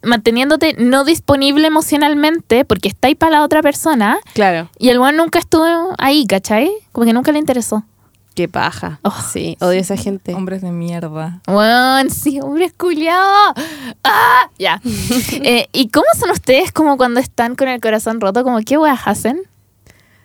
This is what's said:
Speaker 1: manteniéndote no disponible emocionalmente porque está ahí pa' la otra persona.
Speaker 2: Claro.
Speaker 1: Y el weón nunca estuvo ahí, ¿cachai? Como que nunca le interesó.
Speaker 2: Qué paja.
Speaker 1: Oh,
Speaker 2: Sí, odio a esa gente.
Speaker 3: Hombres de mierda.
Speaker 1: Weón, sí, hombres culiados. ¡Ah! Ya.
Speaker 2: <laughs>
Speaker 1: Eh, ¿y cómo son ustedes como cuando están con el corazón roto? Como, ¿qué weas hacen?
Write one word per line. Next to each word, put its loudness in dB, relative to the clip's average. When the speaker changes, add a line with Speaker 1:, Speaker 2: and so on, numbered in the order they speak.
Speaker 1:
manteniéndote 0
no 2
disponible 2
emocionalmente 0
porque -2
está 0
ahí 2
pa' 2
la 4
otra 2
persona. 0
Speaker 2:
Claro. 0
Speaker 1:
Y 4
el 4
weón 2
nunca 0
estuvo 0
ahí, 2
¿cachai? 0
Como 0
que 4
nunca 0
le 0
interesó. -2
Speaker 2:
Qué -2
paja. -6
Speaker 1:
Oh, -2
Speaker 2:
Sí, -8
odio 0
a -2
esa -6
gente. -8
Speaker 3:
Hombres -8
de -8
mierda. -8
Speaker 1:
Weón, 2
sí, -4
hombres -2
culiados. 0
¡Ah! 4
Ya. -2
Speaker 2:
<laughs> -4
Speaker 1:
Eh, 0
¿y 0
cómo 2
son -2
ustedes 0
como 2
cuando 0
están -4
con -2
el -4
corazón -2
roto? 0
Como, 0
¿qué 0
weas 2
hacen? -2